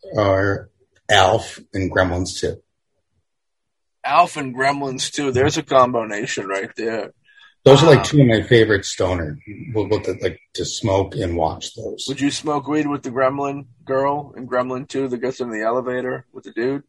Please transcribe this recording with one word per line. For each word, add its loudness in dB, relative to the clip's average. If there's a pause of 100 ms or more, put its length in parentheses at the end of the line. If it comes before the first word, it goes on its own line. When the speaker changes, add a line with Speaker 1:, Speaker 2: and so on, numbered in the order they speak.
(180)
Speaker 1:
are 0 (400)
Alf 2 (140)
and -2
Gremlins 0
Two. -6 (1400)
Speaker 2:
Alf 2
and -8
Gremlins -2
Two, -2
there's 2
a -4
combination 2
right -6
there. -6 (500)
Speaker 1:
Those 8
are, 6
like, 8
Speaker 2:
Um, -4
Speaker 1:
two 4
of 8
my 4
favorite 4
stoner, -4 (380)
with, -2
with 0
the, -4
like, -6 (140)
to -8
smoke -2
and -4
watch -4
those. -12
Speaker 2:
Would -8
you 0
smoke -6
weed -2
with -6
the -12
Gremlin -2 (200)
girl -2
in -14
Gremlin -4
Two -4
that -4
gets -6
in -6
the -6
elevator -4
with -18
the -18
dude? -2